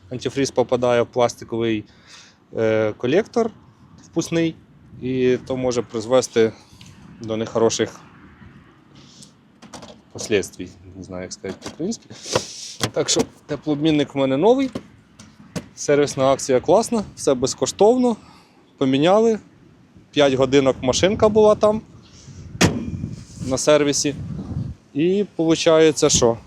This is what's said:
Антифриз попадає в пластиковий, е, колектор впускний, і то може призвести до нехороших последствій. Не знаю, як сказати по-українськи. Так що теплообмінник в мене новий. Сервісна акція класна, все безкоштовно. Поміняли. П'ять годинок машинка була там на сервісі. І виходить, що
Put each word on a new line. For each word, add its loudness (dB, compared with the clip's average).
Антифриз -4
попадає 0
в -2
пластиковий, -2
е, 0
колектор -2
впускний, -2
і 0
то -4
може -2
призвести 0
до -6
нехороших -2
последствій. -4
Не -14
знаю, -12
як -14
сказати -12
по-українськи. -10
Так -4
що 0
теплообмінник -2
в -8
мене 0
новий. 2
Сервісна 0
акція 0
класна, 0
все 0
безкоштовно. 2
Поміняли. 2
П'ять 4
годинок 4
машинка 2
була 4
там 0
на -2
сервісі. 2
І 0
виходить, 4
що 2